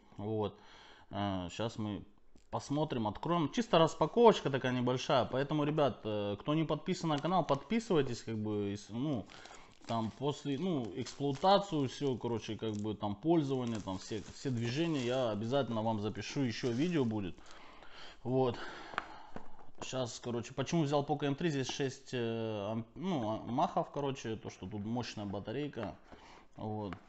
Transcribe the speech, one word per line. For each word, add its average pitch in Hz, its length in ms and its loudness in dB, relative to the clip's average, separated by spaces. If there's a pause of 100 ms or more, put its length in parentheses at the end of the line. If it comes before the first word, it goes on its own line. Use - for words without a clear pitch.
(160)
Вот. 104 420 -2 (520)
Э, 95 420 -2
щас 113 260 -4
мы 107 280 -4 (460)
посмотрим, 139 540 -2
откроем. 151 460 0
Чисто 202 280 4
распаковочка 165 680 8
такая 131 220 2
небольшая. 127 540 4
Поэтому, 143 400 0
ребят, 147 400 2
э, 104 340 0
кто 151 140 0
не 160 100 4
подписан 160 460 0
на 143 100 2
канал, 165 260 2
подписывайтесь, 143 760 2
как 113 160 -4
бы, 104 340 0
и 101 60 -4
с-, - 120 -12
ну, 123 360 -2 (640)
там 113 220 0 (100)
после, 139 380 -2
ну, 147 380 0
эксплуатацию, 143 960 2
все, 131 260 -2
короче, 117 400 -4
как 110 200 -2
бы, 104 200 -2
там 104 200 -2
пользование, 135 680 2
там 95 160 -4
все, 101 260 -6 (120)
все - 140 -6
движения 131 520 0
я 120 300 2
обязательно 113 500 0
вам 110 180 2
запишу, 104 440 -2
еще 120 280 0
видео 151 320 2
будет. 107 320 0 (880)
Вот. 127 340 2 (1300)
Щас, 127 360 -4
короче, 117 340 -4
почему 156 300 2
взял 143 200 2
Poco 147 220 0
М 139 100 2
три? 175 140 0
Здесь 135 200 0
шесть, - 440 -4
э, 113 580 0
амп-, 117 240 -4
ну, 139 340 0
а, 110 80 0 (140)
махов, 156 400 0
короче, 135 460 -2
то, 107 120 -10
что - 180 -12
тут 101 180 -6
мощная 113 400 -4
батарейка. 104 680 -6 (600)
Вот. 107 400 -6 (140)